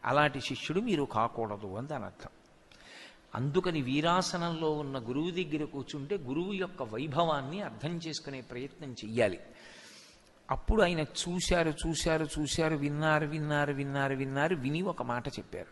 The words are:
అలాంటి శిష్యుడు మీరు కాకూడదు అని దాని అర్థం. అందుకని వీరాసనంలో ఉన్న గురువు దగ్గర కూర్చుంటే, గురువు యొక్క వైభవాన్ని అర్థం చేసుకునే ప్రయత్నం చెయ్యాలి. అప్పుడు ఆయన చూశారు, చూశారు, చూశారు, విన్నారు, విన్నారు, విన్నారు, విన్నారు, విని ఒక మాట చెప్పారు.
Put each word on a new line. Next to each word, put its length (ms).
అలాంటి 360
శిష్యుడు 400
మీరు 240
కాకూడదు 720
అని 100
దాని 180
అర్థం. 260
అందుకని 480
వీరాసనంలో 880
ఉన్న 280
గురువు 320
దగ్గర 340
కూర్చుంటే, 520
గురువు 360
యొక్క 300
వైభవాన్ని 800
అర్థం 340
చేసుకునే 440
ప్రయత్నం 520
చెయ్యాలి. 480
అప్పుడు 320
ఆయన 180
చూశారు, 760
చూశారు, 400
చూశారు, 380
విన్నారు, 500
విన్నారు, 460
విన్నారు, 420
విన్నారు, 420
విని 260
ఒక 200
మాట 260
చెప్పారు. 440